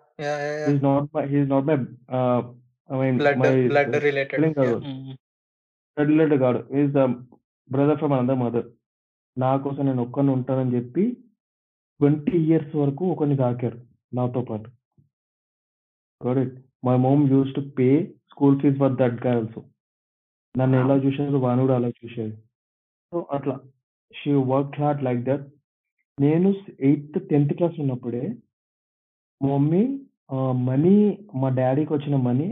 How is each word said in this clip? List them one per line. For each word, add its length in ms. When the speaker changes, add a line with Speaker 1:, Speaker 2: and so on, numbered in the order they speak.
Speaker 1:
యా, 180
యా, 220
యా. 80
Speaker 2:
He 80
is 120
not 160
my, 160
he 100
is 120
not 160
my, 80
uh, 240
I 120
mean, 160
Speaker 1:
బ్లడ్, 220
Speaker 2:
my 120
Speaker 1:
బ్లడ్ 280
రిలేటెడ్. 460
Speaker 2:
sibling 140
కాదు. 300
Speaker 1:
యా. 80
Speaker 3:
మ్మ్. 200
Speaker 2:
బ్లడ్ 120
రిలేటెడ్ 320
కాదు. 180
He 120
is 140
the 60
brother 320
from 180
another 240
mother. 200
నా 200
కోసం 280
నేను 160
ఒక్కడిని 320
ఉంటానని 420
చెప్పి 300
ట్వంటీ 380
ఇయర్స్ 380
వరకు 300
ఒకరిని 320
తాకారు 420
నాతో 280
పాటు. 280
Got 220
it? 100
My 180
mom 160
used 180
to 60
pay 140
school 300
fees 220
for 80
that 140
guy 100
also. 260
నన్ను 220
ఎలా 180
Speaker 3:
Wow. 100
Speaker 2:
చూసేది, 300
వాడిని 280
కూడా 120
అలా 120
చూసేది. 480
So 60
అట్లా 240
she 200
worked 300
hard 260
like 220
that. 120
నేను 340
ఎయిత్, 500
టెన్త్ 240
క్లాస్ 280
ఉన్నప్పుడే 400
మా 160
మమ్మీ, 260
ఆ, 200
మనీ, 440
మా 140
డాడీకి 440
వచ్చిన 220
మనీ 360